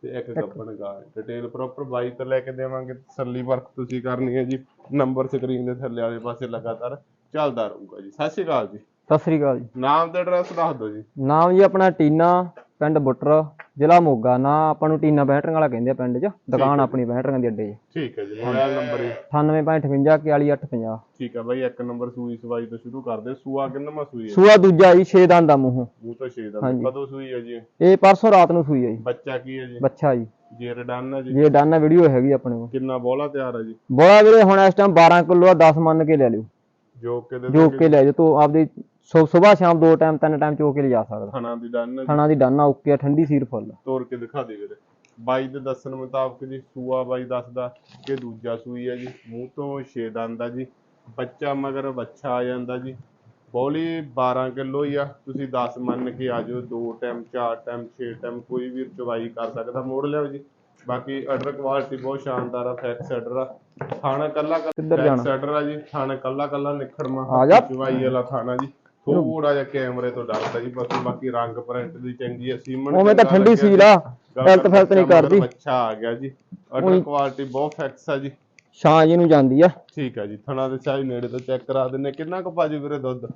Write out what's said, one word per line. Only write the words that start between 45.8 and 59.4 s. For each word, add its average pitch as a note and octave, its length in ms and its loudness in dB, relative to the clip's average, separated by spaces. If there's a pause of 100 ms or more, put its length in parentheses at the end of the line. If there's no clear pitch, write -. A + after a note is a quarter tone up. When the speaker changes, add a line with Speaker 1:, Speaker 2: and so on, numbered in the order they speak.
Speaker 1:
ਮੁਤਾਬਕ C3 500 -8
ਜੀ, C3 140 -14
ਸੂਆ B2+ 440 -6
ਬਾਈ B2+ 200 -6
ਦੱਸਦਾ B2 520 -10 (320)
ਕਿ C#3 80 -4
ਦੂਜਾ A#2 400 -10
ਸੂਈ B2 340 -10
ਹੈ B2 60 -8
ਜੀ, B2 120 -14 (220)
ਮੂੰਹ A#2+ 260 -14
ਤੋਂ C#3 260 -10
ਛੇ A#2+ 280 -10
ਦੰਦ A2+ 320 -10
ਆ A#2+ 80 -8
ਜੀ। B2+ 160 -12 (520)
ਬੱਚਾ C3+ 360 -8
ਮਗਰ C#3 340 -8
ਵੱਛਾ B2+ 420 -12
ਆ B2 140 -2
ਜਾਂਦਾ B2 340 -8
ਜੀ। C3 180 -14 (580)
ਬੋਲੀ D#3+ 480 -4
ਬਾਰਾਂ B2+ 480 -4
ਕਿਲੋ C3+ 340 -6
ਹੀ C#3+ 120 -6
ਆ, C#3+ 100 -4
ਤੁਸੀਂ C3+ 420 -12
ਦਸ B2 300 -6
ਮੰਨ B2 340 -6
ਕੇ B2+ 180 -8
ਆ A#2+ 120 -4
ਜਾਓ। A#2+ 200 -10
ਦੋ A#2 300 -10 (100)
ਟਾਈਮ, A#2+ 220 -10 (100)
ਚਾਰ A#2+ 220 -4
ਟਾਈਮ, A#2+ 300 -14
ਛੇ A#2 280 -12
ਟਾਈਮ A#2+ 260 -12
ਕੋਈ B2 300 -10
ਵੀ C3 160 -10 (120)
ਚਵਾਈ A#2 320 -8
ਕਰ A2+ 220 -10